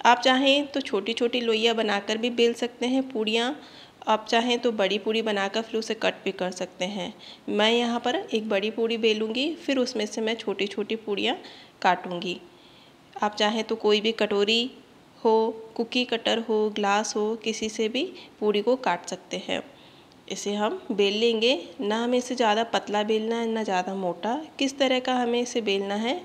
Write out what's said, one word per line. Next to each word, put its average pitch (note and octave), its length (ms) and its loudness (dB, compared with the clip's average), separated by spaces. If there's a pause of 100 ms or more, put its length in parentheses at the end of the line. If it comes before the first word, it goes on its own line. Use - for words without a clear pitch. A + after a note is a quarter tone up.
आप A#3+ 160 8
चाहें C4+ 480 4
तो C#4 140 -2
छोटी A#3+ 320 -2
छोटी A#3+ 280 0
लोइयाँ A3+ 340 2
बनाकर G#3+ 420 0
भी A#3 140 0
बेल A#3 240 4
सकते A#3+ 300 -4
हैं C4 240 0
पूड़ियाँ, A3+ 460 0 (500)
आप G#3+ 240 2
चाहें A#3+ 300 2
तो B3 120 2
बड़ी G3+ 280 0
पूड़ी A3 220 -2
बनाकर G#3 400 -2
फिर A3 180 -4
उसे A3 160 -4
कट F#3+ 180 0 (100)
भी F#3+ 80 -2
कर F#3 200 -4
सकते F3+ 340 -6
हैं। G3+ 280 -6 (360)
मैं G#3 220 4
यहाँ A#3 280 2
पर B3 160 -2
एक A3+ 340 -2
बड़ी G#3 220 0
पूड़ी A3+ 260 0
बेलूँगी, A3 580 0
फिर C4+ 220 -2
उसमें A#3 280 0
से A3+ 160 -6
मैं A3 140 0
छोटी G3 320 -4
छोटी G3+ 300 -4
पूड़ियाँ G#3 380 -2 (460)
काटूँगी। F3+ 580 0 (760)
आप G#3 220 -2
चाहें A3 280 0
तो A3 140 -2
कोई G#3+ 240 4
भी A3 120 0
कटोरी G#3+ 580 2 (460)
हो, A3 600 2
कुकी A#3+ 280 0
कटर A3+ 340 0
हो, G#3+ 300 0
ग्लास G#3 460 0
हो, G#3+ 200 0
किसी A3 340 -4
से A3 200 -2
भी B3+ 140 -2 (360)
पूड़ी G#3 220 2
को A#3+ 160 4
काट F3 280 -2
सकते - 340 -10
हैं। F#2 220 -4 (680)
इसे G3+ 280 -6
हम A3+ 240 -2 (120)
बेल G3+ 240 2
लेंगे, A#3 420 2 (240)
ना G#3+ 220 0
हमें B3 140 2
इसे B3 180 -2
ज़्यादा A3+ 300 4
पतला G#3 380 -2
बेलना A3 320 0
है, A#3 120 -2
ना A3 160 -2
ज़्यादा F#3+ 320 -2
मोटा। F#3+ 400 -2 (240)
किस C4+ 200 0
तरह C4 200 2
का B3+ 160 -2
हमें A#3+ 260 0
इसे A#3+ 220 -2
बेलना G3 340 0
है, A#3+ 280 -2